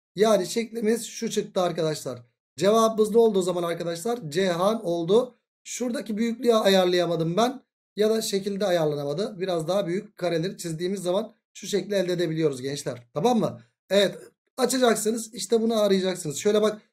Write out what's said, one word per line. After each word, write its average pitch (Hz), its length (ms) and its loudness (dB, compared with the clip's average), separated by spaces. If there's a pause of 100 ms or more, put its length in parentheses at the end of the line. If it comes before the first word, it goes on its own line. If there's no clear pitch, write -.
(160)
Yani 196 300 4
şeklimiz 226 600 -4
şu - 240 -8
çıktı 202 300 -4
arkadaşlar. 156 600 -2 (340)
Cevabımız 214 540 4
ne 220 80 4
oldu 220 200 6
o 185 40 4
zaman 175 200 -2
arkadaşlar? 170 680 -4
Ceyhan 185 540 0
oldu. 170 540 0 (260)
Şuradaki 233 520 -6
büyüklüğü 233 380 2
ayarlayamadım 180 840 2
ben. 254 260 0 (340)
Ya 214 140 2
da 220 120 -2
şekilde 202 440 -4
ayarlanamadı. 165 760 -2
Biraz 175 280 -2
daha 190 180 0
büyük 185 300 -6
kareleri 170 420 -4
çizdiğimiz 175 440 -6
zaman 185 320 -2 (200)
şu - 120 -16
şekli 196 280 -2
elde 185 180 0
edebiliyoruz 160 500 0
gençler. 135 520 -8
Tamam 220 260 2
mı? 123 200 -2 (300)
Evet. 190 280 2 (380)
Açacaksınız. 226 800 0
İşte 233 280 0
bunu 226 180 0
arayacaksınız. 185 560 0
Şöyle 208 260 2
bak. 214 200 -2 (100)